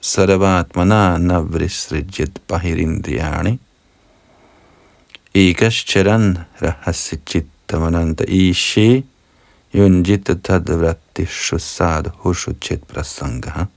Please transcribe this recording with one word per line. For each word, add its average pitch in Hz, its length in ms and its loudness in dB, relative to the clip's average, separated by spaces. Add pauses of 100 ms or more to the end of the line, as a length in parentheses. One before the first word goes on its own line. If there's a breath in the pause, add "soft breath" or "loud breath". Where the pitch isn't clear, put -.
sarvatmana 95 1200 2
navrisrijit 85 1200 -2 (100)
bahirindriyani. 82 1120 -2 (1700 soft breath)
Ekascharan 98 1040 2 (240)
rahasichittamananta 82 1700 -4
ishe 107 760 4 (680 soft breath)
yunjita 98 600 4
tadvratishu 85 1200 -2
sadhushu 82 920 -4 (100)
chit - 220 -6
prasangaha. - 800 -8 (120)